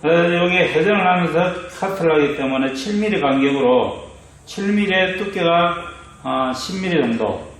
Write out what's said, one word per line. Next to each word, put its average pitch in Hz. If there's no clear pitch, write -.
그래서 170
여기에 175
회전을 185
하면서 180
카트를 170
하기 143
때문에 135
칠 208
밀리 202
간격으로 135
칠 196
밀리의 185
두께가, 175
아, 131
십 185
밀리 170
정도 110